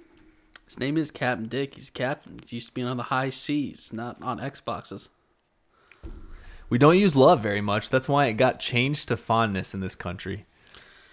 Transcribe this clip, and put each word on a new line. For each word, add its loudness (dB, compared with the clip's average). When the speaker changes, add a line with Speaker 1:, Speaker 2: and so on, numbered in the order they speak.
Speaker 1:
His -16
name -2
is -2
Captain -4
Dick. -6
He's -16
captain. -6
He's -16
used -10
to -20
being -4
on -4
the -4
high -2
seas, -4
not -10
on -6
Xboxes. -8
Speaker 2:
We 2
don't 8
use 6
love 8
very 0
much. 0
That's 0
why 2
it 0
got 2
changed -2
to 0
fondness 0
in -6
this -4
country. -8